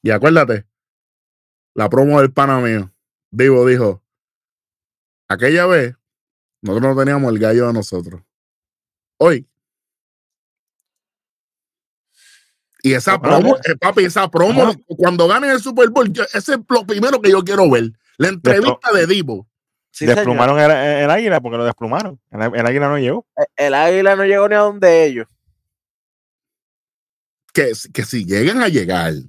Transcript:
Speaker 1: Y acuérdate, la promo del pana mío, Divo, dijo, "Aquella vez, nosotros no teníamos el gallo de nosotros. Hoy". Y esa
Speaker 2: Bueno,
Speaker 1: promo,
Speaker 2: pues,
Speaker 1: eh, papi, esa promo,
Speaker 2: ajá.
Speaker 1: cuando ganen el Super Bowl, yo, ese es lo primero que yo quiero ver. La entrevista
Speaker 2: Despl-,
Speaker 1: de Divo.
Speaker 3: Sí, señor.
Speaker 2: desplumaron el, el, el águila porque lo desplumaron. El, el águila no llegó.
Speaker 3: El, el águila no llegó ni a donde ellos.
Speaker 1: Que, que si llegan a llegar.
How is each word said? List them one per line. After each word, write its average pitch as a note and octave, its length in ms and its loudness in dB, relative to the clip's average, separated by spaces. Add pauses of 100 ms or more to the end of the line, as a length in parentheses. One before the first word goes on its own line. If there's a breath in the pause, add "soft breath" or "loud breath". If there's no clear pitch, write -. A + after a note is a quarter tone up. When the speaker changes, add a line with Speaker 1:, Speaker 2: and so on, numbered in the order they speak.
Speaker 1:
Y A2 80 -2
acuérdate, B2 540 2 (1080)
la G#2+ 160 -4
promo C#3+ 320 2
del C3+ 100 0
pana C#3 280 0
mío, A2 300 -4 (400)
Divo, B2+ 360 2
dijo, A#2+ 360 0 (1300)
"Aquella D3+ 380 0
vez, C#3+ 280 0 (680)
nosotros A2+ 340 -2
no C3+ 40 -2
teníamos C#3 320 0
el G#2+ 60 -2
gallo A2+ 280 2
de A#2+ 80 -2
nosotros. F2+ 480 -10 (960)
Hoy". D#3+ 280 2 (3250 soft breath)
Y C3 120 2
esa F#3+ 220 0
Speaker 2:
Bueno, D3+ 220 2
Speaker 1:
promo, G#3+ 160 2
Speaker 2:
pues, C4 140 -6
Speaker 1:
eh, - 80 -2
papi, F#3+ 280 0
esa F3+ 260 -2
promo, G#3+ 340 2
Speaker 2:
ajá. G3+ 140 0 (180)
Speaker 1:
cuando F3 300 2
ganen C4 240 0
el B3+ 100 0
Super B3 300 0
Bowl, A#3 220 0
yo, G#3 100 -6 (100)
ese G3 220 -4
es B3 40 -4 (100)
lo A#3 180 0
primero A3+ 340 -2
que G3+ 100 2
yo F#3+ 120 4
quiero F#3+ 280 2
ver. A#2 200 0 (280)
La D#3 100 0
entrevista G3+ 640 0
Speaker 2:
Despl-, G3+ 60 2
Speaker 1:
de E3 80 2
Divo. C#3+ 420 -4 (420)
Speaker 3:
Sí, - 140 -12
señor. A#2 120 2
Speaker 2:
desplumaron C3 440 0
el, D3+ 100 6
el, D3 340 0
el D3 60 0
águila F#3+ 300 0
porque A#2 160 -8
lo A#2+ 80 -4
desplumaron. C3 560 -6 (100)
El, G#2+ 120 -8
el A#2 240 -2
águila C#3 220 -2
no D3 100 -2
llegó. C#3 360 -4
Speaker 3:
El, C#3+ 120 -2 (200)
el C#3 80 -2
águila F#3 400 2
no G3 100 -2
llegó G3+ 240 2
ni G#3 60 0
a G#3 40 2
donde F#3+ 480 4
ellos. A#2+ 200 -6 (2250)
Speaker 1:
Que, C3 200 0 (200)
que A2 120 -8
si A2+ 200 -8
llegan C3 380 -2
a A3 60 0
llegar. F2 440 -2 (160)